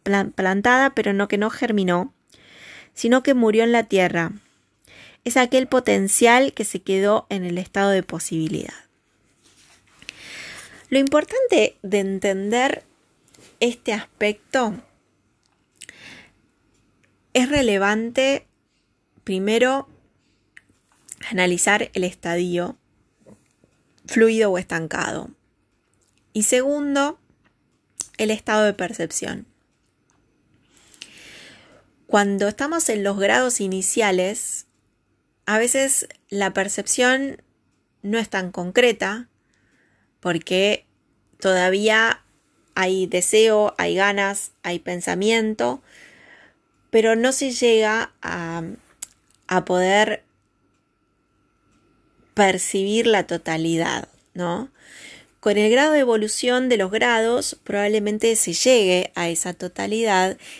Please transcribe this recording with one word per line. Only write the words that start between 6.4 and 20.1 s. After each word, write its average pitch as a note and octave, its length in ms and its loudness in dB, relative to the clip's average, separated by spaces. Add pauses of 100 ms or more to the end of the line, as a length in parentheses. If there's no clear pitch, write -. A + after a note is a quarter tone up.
que - 120 -8
se - 180 -8
quedó G3 480 0
en F#3+ 140 -4
el F3 140 -4
estado G3 320 0
de F#3+ 120 2
posibilidad. D#3+ 720 -6 (2250)
Lo C4 100 2
importante D4+ 840 2
de G3+ 160 -2
entender G3 840 -2 (720)
este A#3+ 340 -2
aspecto G#3 880 -4 (2500)
es B3 140 2
relevante, A#3 960 0 (800)
primero, A3+ 640 0 (1400)